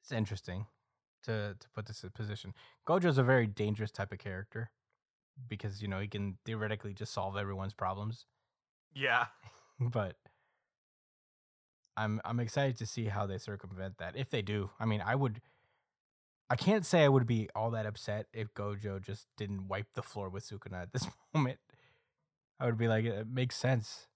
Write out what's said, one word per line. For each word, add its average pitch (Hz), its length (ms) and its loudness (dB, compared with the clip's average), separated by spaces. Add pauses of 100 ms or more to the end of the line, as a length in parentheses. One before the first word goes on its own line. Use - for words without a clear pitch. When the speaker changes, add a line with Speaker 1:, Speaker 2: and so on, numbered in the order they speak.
Speaker 1:
it's - 100 -10
interesting 104 560 -2 (560)
to, 104 360 -4
to - 120 -20
put 104 160 -8
this - 160 -12
in 95 80 -10
position. 104 420 -8 (340)
Gojo's 175 300 6
a 135 60 8
very 123 240 8
dangerous 104 440 0
type 101 220 -4
of 98 60 -12
character 104 520 -8 (760)
because, 101 320 -6
you 107 80 -4
know, 95 100 0
he 101 80 -2
can 101 380 -4
theoretically 107 480 -2
just 107 200 -8
solve 98 220 -2
everyone's 98 380 -2
problems. 101 520 -4 (680)
Speaker 2:
Yeah. 123 380 4
Speaker 1:
<laughs> - 480 -20
But 120 360 0 (1800)
I'm, 110 260 0
I'm 120 160 0
excited 123 380 0
to 120 80 -6
see 113 200 -4
how 104 200 0
they 95 120 -4
circumvent 95 600 -8
that, 87 180 -8
if 131 140 -4
they 120 120 0
do. 101 280 0 (100)
I 110 60 0
mean, 107 160 2
I 107 140 0
would, 123 260 0 (1080)
I 123 60 2
can't 190 300 4
say 170 180 8
I 143 60 10
would 135 160 8
be 113 300 0
all 113 160 0
that 110 140 -2
upset 107 480 -6
if 110 200 -6
Gojo 101 480 -4
just 98 260 -10 (100)
didn't 98 300 -4
wipe 98 260 -4
the 101 100 -6
floor 98 260 -6
with 95 180 -8
Sukuna 95 360 -10
at 90 100 -14
this 123 140 -2 (140)
<laughs> - 120 -20
moment. 139 260 2 (1000)
I 131 80 0
would 113 100 2
be 117 100 4
like, 110 160 4
"It 110 240 -2
makes 127 300 -2
sense - 580 0